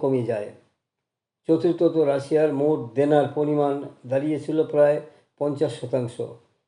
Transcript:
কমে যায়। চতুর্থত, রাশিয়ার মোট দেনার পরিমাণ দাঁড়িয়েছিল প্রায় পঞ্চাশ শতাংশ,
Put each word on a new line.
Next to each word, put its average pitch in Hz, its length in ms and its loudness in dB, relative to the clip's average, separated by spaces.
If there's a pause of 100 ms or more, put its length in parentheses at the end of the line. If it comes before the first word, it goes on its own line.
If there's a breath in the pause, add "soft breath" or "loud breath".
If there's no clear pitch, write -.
কমে 135 280 0
যায়। 107 200 -4 (1000)
চতুর্থত, 165 460 2 (160)
রাশিয়ার 151 420 2
মোট 143 260 0 (180)
দেনার 147 300 4 (100)
পরিমাণ 147 380 0 (360)
দাঁড়িয়েছিল 151 460 -2 (140)
প্রায় 147 260 4 (420 loud breath)
পঞ্চাশ 143 400 -2
শতাংশ, 123 360 -4 (520)